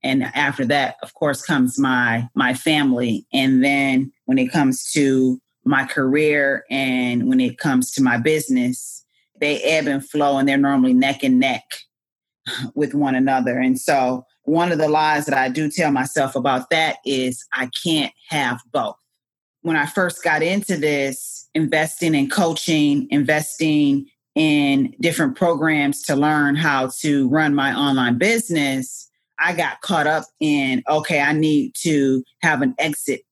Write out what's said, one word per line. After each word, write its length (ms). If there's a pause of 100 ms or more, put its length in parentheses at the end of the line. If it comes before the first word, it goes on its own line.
and 200
after 420
that, 360
of 120
course, 280
comes 380
my, 560
my 180
family. 800
And 300
then 480 (140)
when 120
it 140
comes 400
to 480 (260)
my 200
career 840
and 580
when 120
it 180
comes 340
to 120
my 140
business, 840 (360)
they 240
ebb 240
and 200
flow, 300
and 100
they're 100
normally 360
neck 300
and 160
neck 240 (640)
<laughs> 500
with 180
one 220
another. 440
And 200
so 460 (180)
one 280
of 60
the 100
lies 380
that 120
I 120
do 200
tell 220
myself 440
about 340
that 360
is 460
I 180 (140)
can't 300 (160)
have 320 (100)
both. 240 (680)
When 140
I 100
first 380
got 180
into 360
this, 760
investing 600
in 140
coaching, 800
investing 960 (300)
in 640
different 340
programs 680
to 120
learn 400
how 440
to 280
run 280
my 200
online 420
business, 920 (300)
I 140
got 280
caught 260
up 160 (160)
in, 480
okay, 320
I 140
need 480
to 420 (180)
have 200
an 180
exit 420 (100)